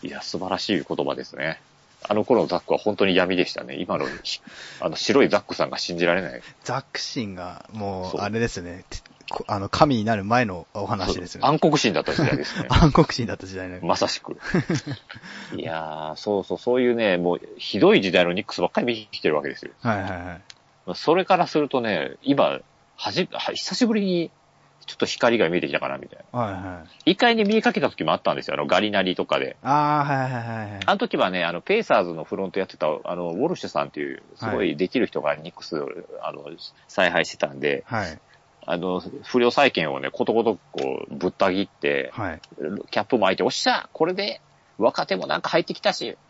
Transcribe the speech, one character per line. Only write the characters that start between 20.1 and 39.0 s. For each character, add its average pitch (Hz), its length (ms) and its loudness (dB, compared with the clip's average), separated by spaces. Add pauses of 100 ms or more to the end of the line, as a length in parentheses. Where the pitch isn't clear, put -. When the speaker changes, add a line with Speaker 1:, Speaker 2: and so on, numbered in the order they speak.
Speaker 2:
は 92 60 -6
い。 87 40 -8 (680)
Speaker 1:
ま 92 60 -6
あ、 - 20 -4
そ 151 200 2
れ 180 100 2
か 185 140 4
ら 170 80 2
す - 120 0
る 147 120 0
と 131 100 0
ね、 82 420 -2
今、 127 360 2 (380)
は - 160 -6
じ-、 170 200 -2
は-、 - 220 -4
久 - 200 -8
し 240 120 2
ぶ 220 80 2
り 202 100 2
に、 175 260 0 (560)
ち - 60 -14
ょ - 20 -12
っ - 40 -20
と - 80 0
光 117 320 2
が 90 100 6
見 87 100 2
え - 40 2
て 73 60 -2
き 71 40 -4
た 73 80 0
か 67 80 -4
な、 67 80 -6
み 67 120 -14
た - 80 -20
い - 140 -20
な。 123 80 -6
Speaker 2:
は 113 120 -2
い - 20 -6
は 92 320 -10 (220)
い。 170 60 6
Speaker 1:
一 196 40 2
回 233 200 4
ね、 220 80 4
見 208 120 4
え 220 60 4
か 240 100 4
け 208 80 -2
た 139 80 2
時 - 160 -4
も 80 80 4
あ 90 40 4
っ - 40 -2
た 78 140 2
ん - 20 -4
で 65 60 -6
す - 60 -10
よ。 - 60 -2
あ - 40 -2
の、 73 80 0
ガ 90 140 4
リ 107 100 0
ナ 101 100 2
リ 92 160 0
と 90 80 -2
か - 140 0
で。 65 240 -4
Speaker 2:
あ 147 440 2
ー、 147 60 0
は 135 160 0
い - 20 -4
は 123 100 -4
い - 20 -6
は 117 120 -6 (140)
い - 40 -10
は 104 40 -12
い。 95 80 -10
Speaker 1:
あ - 80 2
の 202 60 0
時 - 180 -2
は 139 140 2
ね、 185 140 -2
あ 170 80 0
の、 87 100 -6
ペ 208 160 2
イ 226 60 0
サ 120 180 4
ー - 20 4
ズ 87 80 -6
の 80 120 -8
フ 98 120 -6
ロ 95 100 -4
ン 90 40 -6
ト 90 80 -4
や 95 80 0
っ - 20 -18
て - 80 -18
た、 78 100 0 (180)
あ 87 120 -4
の、 87 140 -4
ウ 90 120 -2
ォ 156 60 2
ル 180 80 -2
シ - 80 -14
ュ 98 60 -6
さ 73 120 0
ん 71 60 -4
っ - 20 -16
て 76 100 -8
い 69 140 -4
う、 - 80 -16 (140)
す - 80 -12
ご 110 180 -2
い 78 140 0
で 90 120 0
き 131 120 2
る 104 60 4
人 76 160 -4
が 73 140 0
ニ 78 160 -12
ッ - 20 -20
ク - 100 -16
ス、 - 120 -6
Speaker 2:
は 71 120 -4
い。 67 40 -10 (300)
Speaker 1:
あ 78 100 -6
の、 73 180 -14 (380)
采 92 220 2
配 85 140 2
し - 60 -8
て - 80 -12
た - 120 2
ん 67 100 -12
で、 69 260 0
Speaker 2:
は 107 200 -4
い。 80 120 -10 (480)
Speaker 1:
あ 90 100 -2
の、 90 260 -2 (200)